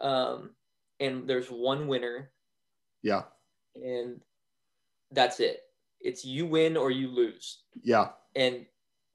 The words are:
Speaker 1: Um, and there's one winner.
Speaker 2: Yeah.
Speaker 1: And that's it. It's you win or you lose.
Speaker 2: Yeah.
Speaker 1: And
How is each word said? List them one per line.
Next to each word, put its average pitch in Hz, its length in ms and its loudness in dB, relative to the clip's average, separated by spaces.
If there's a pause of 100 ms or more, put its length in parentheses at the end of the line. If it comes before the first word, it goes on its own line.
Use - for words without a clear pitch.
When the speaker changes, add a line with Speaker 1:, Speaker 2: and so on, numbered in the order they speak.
Speaker 1:
Um, 127 540 -2 (460)
and 131 280 -4
there's 127 200 0
one 131 380 -2
winner. 123 460 -4 (720)
Speaker 2:
Yeah. 101 220 0 (520)
Speaker 1:
And 123 460 -8 (880)
that's 127 300 2
it. - 240 0 (360)
It's 123 240 -6
you 135 220 -4
win 160 300 4
or 135 160 2
you 131 160 -2
lose. 120 560 -2 (180)
Speaker 2:
Yeah. 113 280 4 (260)
Speaker 1:
And 123 300 0 (480)